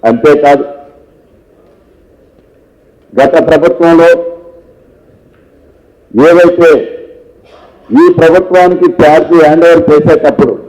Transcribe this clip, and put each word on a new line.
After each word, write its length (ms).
అంతేకాదు, 600
గత 220
ప్రభుత్వంలో 600
ఏవైతే 420
ఈ 40
ప్రభుత్వానికి 680
ఛార్జ్ 400
హ్యాండ్ 280
ఓవర్ 200
చేసేటప్పుడు 680